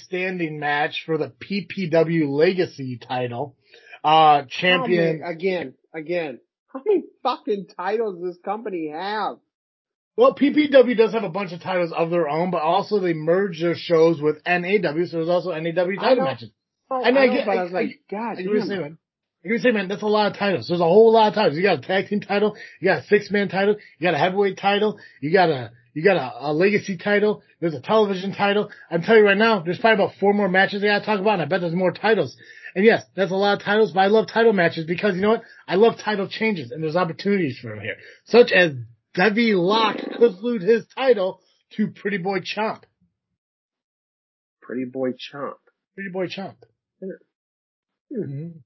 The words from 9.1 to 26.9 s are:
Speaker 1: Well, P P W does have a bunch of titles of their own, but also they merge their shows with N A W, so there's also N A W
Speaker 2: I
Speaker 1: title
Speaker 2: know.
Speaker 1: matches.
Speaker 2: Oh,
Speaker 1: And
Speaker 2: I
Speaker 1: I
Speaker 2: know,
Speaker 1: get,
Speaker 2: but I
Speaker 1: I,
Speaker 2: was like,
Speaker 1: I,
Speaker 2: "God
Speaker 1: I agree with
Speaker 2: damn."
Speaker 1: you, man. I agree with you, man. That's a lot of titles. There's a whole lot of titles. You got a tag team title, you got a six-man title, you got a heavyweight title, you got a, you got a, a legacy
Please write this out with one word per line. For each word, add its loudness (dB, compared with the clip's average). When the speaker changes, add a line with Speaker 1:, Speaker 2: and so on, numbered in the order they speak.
Speaker 1:
Well, 6
P 0
P 2
W 6
does 2
have -2
a -6
bunch -8
of -12
titles -4
of -2
their 0
own, -2
but -2
also 0
they 0
merge 0
their 0
shows 2
with 0
N 0
A 2
W, -2
so -6
there's -2
also 0
N -6
A -4
W -2
Speaker 2:
I -8
Speaker 1:
title 4
Speaker 2:
know. -2
Speaker 1:
matches. -12
Speaker 2:
Oh, -4
Speaker 1:
And 4
Speaker 2:
I 6
Speaker 1:
I 8
Speaker 2:
know, 0
Speaker 1:
get, -2
Speaker 2:
but 0
I -2
Speaker 1:
I, -4
Speaker 2:
was -8
like, -2
Speaker 1:
I, -8
Speaker 2:
"God -8
Speaker 1:
I -10
agree -2
with -4
Speaker 2:
damn." -4
Speaker 1:
you, -4
man. -14
I -20
agree -2
with -2
you, 4
man. -4
That's -8
a -6
lot 2
of -14
titles. -2
There's -2
a 2
whole 6
lot 6
of -2
titles. 0
You 0
got 2
a -14
tag -2
team -2
title, -2
you 0
got 2
a -14
six-man 0
title, 0
you -4
got 2
a -2
heavyweight 0
title, 0
you -2
got 6
a, -6
you -6
got 4
a, -6
a -2
legacy 0